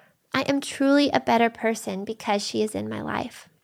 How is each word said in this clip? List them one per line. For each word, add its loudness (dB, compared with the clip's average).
I 0
am 0
truly 4
a 2
better 4
person -4
because -2
she -2
is -4
in -6
my -8
life. -8